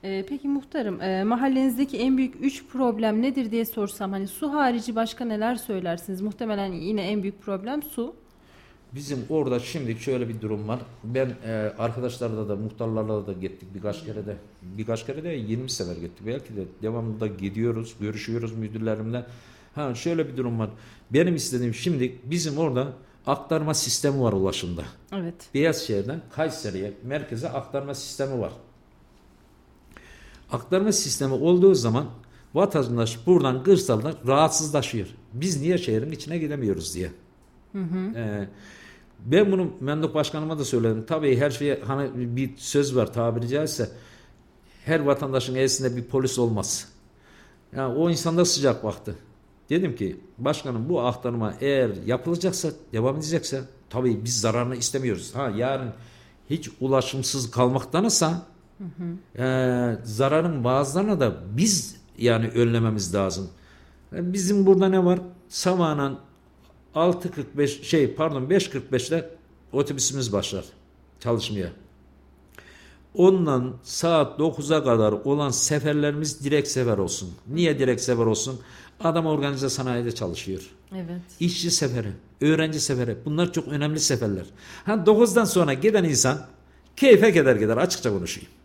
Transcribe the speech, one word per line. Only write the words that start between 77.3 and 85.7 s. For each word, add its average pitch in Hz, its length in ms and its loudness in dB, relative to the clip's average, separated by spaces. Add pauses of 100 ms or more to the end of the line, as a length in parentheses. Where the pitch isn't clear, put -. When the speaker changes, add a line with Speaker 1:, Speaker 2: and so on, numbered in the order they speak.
Speaker 2:
Niye 156 300 2
direkt 123 240 2
sefer 117 240 2
olsun? 113 340 0 (400)
Adam 165 260 2
organize 143 420 0
sanayide 120 440 -2
çalışıyor. 95 580 -6 (240)
Speaker 1:
Evet. 175 260 -8 (200)
Speaker 2:
İşçi 175 300 0
seferi, 117 420 0 (280)
öğrenci 156 400 2
seferi. 123 440 -2
Bunlar 170 280 0
çok 165 160 -4
önemli 147 320 -2
seferler. 110 440 0 (400)
Ha, 196 220 2
dokuzdan 220 380 6
sonra 165 300 4